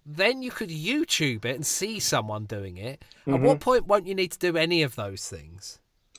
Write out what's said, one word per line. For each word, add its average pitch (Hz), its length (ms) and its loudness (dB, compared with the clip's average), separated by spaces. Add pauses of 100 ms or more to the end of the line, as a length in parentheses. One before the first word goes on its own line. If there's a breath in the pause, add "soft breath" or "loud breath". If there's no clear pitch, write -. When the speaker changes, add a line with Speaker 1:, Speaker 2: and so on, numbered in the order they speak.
Speaker 1:
Then 196 380 0
you 254 80 -6
could 202 200 -8
YouTube 160 720 0
it 120 120 0
and 151 100 -4
see 208 340 -2
someone 107 460 0
doing 98 300 -8
it. 117 280 -10 (260 soft breath)
At 135 100 4
Speaker 2:
Mm-hmm. - 20 2
Speaker 1:
what 147 180 6
point 247 260 4
won't 190 200 4
you 190 80 -2
need 190 180 0
to - 60 -12
do 175 180 2
any 165 260 4
of 139 140 0
those 101 320 -6
things? 82 500 -16 (400)